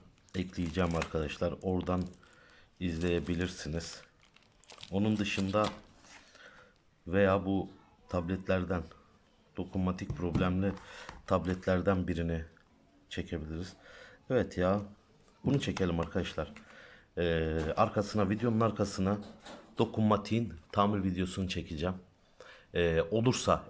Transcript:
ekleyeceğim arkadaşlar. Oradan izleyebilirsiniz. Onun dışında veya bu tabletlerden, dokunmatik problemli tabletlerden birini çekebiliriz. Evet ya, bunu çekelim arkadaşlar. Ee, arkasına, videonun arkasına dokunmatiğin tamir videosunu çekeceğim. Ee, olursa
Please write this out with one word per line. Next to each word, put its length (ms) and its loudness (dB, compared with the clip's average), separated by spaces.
ekleyeceğim 640 -2
arkadaşlar. 680 -2
Oradan 400 0
izleyebilirsiniz. 1200 -2
Onun 260 2
dışında 520 0
veya 400 4
bu 220 0
tabletlerden, 760 0
dokunmatik 600 -2
problemli 560 2
tabletlerden 840 2
birini 360 -2
çekebiliriz. 680 -6
Evet 280 0
ya, 220 2
bunu 160 2
çekelim 400 0
arkadaşlar. 520 -4
Ee, 420 2
arkasına, 540 2
videonun 300 2
arkasına 580 2
dokunmatiğin 760 2
tamir 320 2
videosunu 440 -2
çekeceğim. 460 -4
Ee, 360 4
olursa 580 2